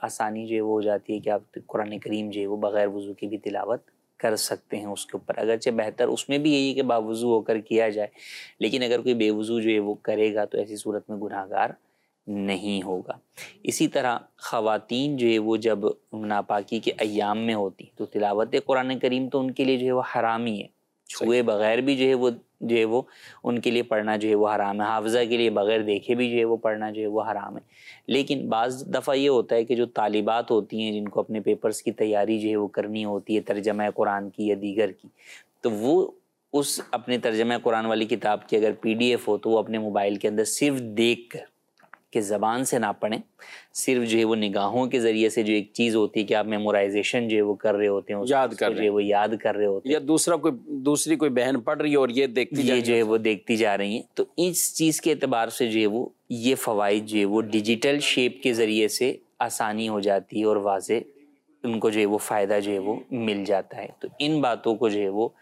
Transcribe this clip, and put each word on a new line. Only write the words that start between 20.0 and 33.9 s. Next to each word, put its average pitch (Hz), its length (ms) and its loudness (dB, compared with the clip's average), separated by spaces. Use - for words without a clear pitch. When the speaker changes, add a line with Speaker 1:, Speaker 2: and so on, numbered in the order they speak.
Speaker 1:
حرام 113 280 0
ہی 107 160 -4
ہے، - 40 -16
چھوئے 120 300 0
Speaker 2:
صحیح۔ 123 40 4
Speaker 1:
بغیر 110 360 2
بھی 135 180 0
جو 131 80 2
ہے 131 100 6
وہ، 123 160 2
جو 117 160 0
ہے 113 80 4
وہ 117 180 2
ان 120 160 -2
کے 123 100 0
لیے 117 120 2
پڑھنا 107 340 0
جو 107 120 0
ہے 110 60 4
وہ 104 200 4
حرام 104 260 0
ہے، 104 60 0
حافظہ 110 320 0
کے 117 80 0
لیے 117 140 4
بغیر 107 320 2
دیکھے 104 320 0
بھی 123 160 0
جو 120 80 0
ہے 113 60 4
وہ 113 120 2
پڑھنا 107 340 -2
جو 107 120 -6
ہے 107 40 -2
وہ 107 160 -2
حرام 104 340 -6
ہے۔ - 60 -14
لیکن 135 420 -2
بعض 127 360 -2
دفعہ 131 200 0
یہ 139 140 4
ہوتا 123 280 4
ہے 117 80 4
کہ 120 100 0
جو 117 120 2
طالبات 107 640 0
ہوتی 110 320 0
ہیں 110 100 -2
جن 104 160 -4
کو 104 120 -4
اپنے 110 200 -4
پیپرز 107 420 -2
کی 117 100 -2
تیاری 107 460 0
جو 107 100 -2
ہے 107 80 0
وہ 104 120 0
کرنی 107 360 -4
ہوتی 104 320 -2
ہے، 104 40 0
ترجمہ 104 420 -2